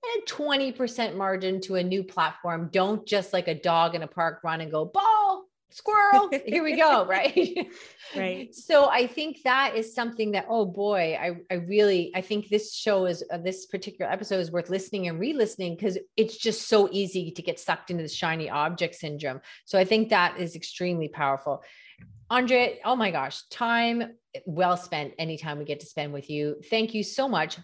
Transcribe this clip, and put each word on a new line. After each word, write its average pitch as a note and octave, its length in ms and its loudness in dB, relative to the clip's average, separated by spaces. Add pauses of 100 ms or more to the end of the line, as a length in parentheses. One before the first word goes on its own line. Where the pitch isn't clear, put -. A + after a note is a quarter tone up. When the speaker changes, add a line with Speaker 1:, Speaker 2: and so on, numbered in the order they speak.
Speaker 1:
at A#4 200 -4
a - 40 -12
twenty C#4 460 -2
percent A#3 440 -4
margin F#3+ 440 -2
to F#3+ 160 -4
a F3+ 80 2
new F#3 180 0
platform." E3+ 720 -2
Don't G3+ 340 2
just G3 260 0
like F3+ 140 0
a D#3+ 80 -2
dog E3 400 2
in E3 80 -4
a D3+ 60 -10
park E3 340 -2
run D#3+ 180 -4
and D#3 120 -8
go, D#3 140 0
"Ball, G4 580 2 (260)
squirrel, G4+ 600 4 (160)
here D#4 180 0
we D#4 100 0
go." C#4 300 6
<laughs> F#3 40 -8
Right. - 600 0 (480)
Speaker 2:
Right. F#3+ 360 -6
Speaker 1:
So C#4+ 360 6
I B3 180 4
think D4+ 380 -6
that C4 320 2
is A3 180 -6
something A#3 380 -2
that, G3 160 -2
oh A3+ 180 2
boy, F#3 500 0
I, F3 200 -4 (120)
I F#3 100 -2
really, F#3 540 4
I F#3 100 -4
think G#3 260 -4
this G#3+ 260 0
show G3 320 2
is, F3 240 -2
uh, F3 80 -4
this F#3 280 -6
particular F#3 440 -8
episode G3 300 -2
is E3 100 -4
worth E3+ 180 -4
listening F#3+ 380 -4
and E3 140 -4
re-listening, G#3 580 -2
'cause F#3+ 180 -2 (200)
it's A3 200 2
just - 300 -4
so G3+ 240 4
easy F#3 400 -4
to E3 100 -12
get E3 200 -6
sucked - 320 -4
into E3+ 100 -4
the D#3 60 -8
shiny D#3+ 420 -4
object E3 460 -2
syndrome. D3 440 -8 (240)
So - 140 0
I F#3+ 60 6
think A3 240 2
that F3+ 320 2
is E3+ 160 -6
extremely E3+ 500 -4
powerful. C#3+ 560 -2 (680)
Andrea, B3 540 2
oh B3 120 2
my G#3+ 160 0
gosh, C#3 280 -4 (100)
time A#3 640 0 (300)
well F3 320 2
spent D3+ 400 -6
anytime D#3 440 -6
we D3 40 -8
get D3 140 -6
to - 80 -18
spend D3 260 -6
with C#3 180 -10
you. D3 260 -2 (120)
Thank A3 260 0
you G#3 100 -2
so C4+ 240 -2
much. D#3+ 340 -2